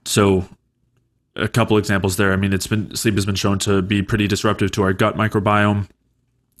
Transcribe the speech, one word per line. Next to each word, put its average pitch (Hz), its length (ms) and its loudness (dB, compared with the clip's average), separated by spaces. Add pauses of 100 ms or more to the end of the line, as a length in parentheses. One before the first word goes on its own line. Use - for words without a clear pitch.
So 98 440 2 (840)
a 104 140 -2
couple 113 300 2
examples 98 380 0
there. 98 160 2
I 95 40 0
mean, 98 160 0
it's 92 140 -2
been, 107 280 -4
sleep 110 200 -2
has 98 120 -2
been 101 100 -2
shown 98 240 0
to 98 220 0
be 101 200 0
pretty 104 240 0
disruptive 101 460 0
to 107 100 0
our 95 100 2
gut 104 240 0
microbiome. 104 720 0 (720)